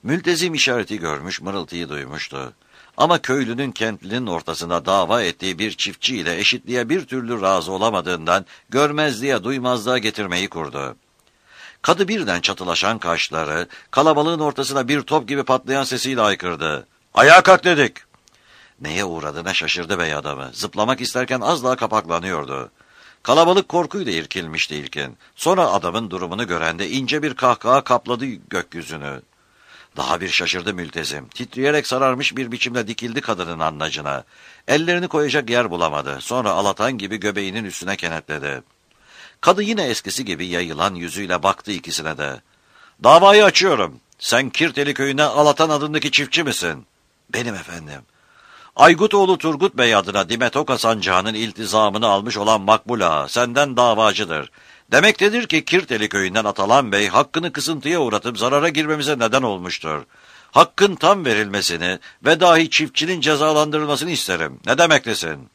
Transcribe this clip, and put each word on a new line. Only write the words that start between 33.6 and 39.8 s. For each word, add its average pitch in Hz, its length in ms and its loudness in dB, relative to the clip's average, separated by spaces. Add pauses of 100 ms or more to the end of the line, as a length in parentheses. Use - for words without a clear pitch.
Ellerini 175 400 0
koyacak 147 420 -2
yer 120 220 0
bulamadı. 73 500 -2
Sonra 113 300 -2
alatan 101 460 -2
gibi 101 200 -8
göbeğinin 101 480 -6
üstüne 92 300 -6
kenetledi. 76 680 -8 (800)
Kadı 196 220 2
yine 208 200 -2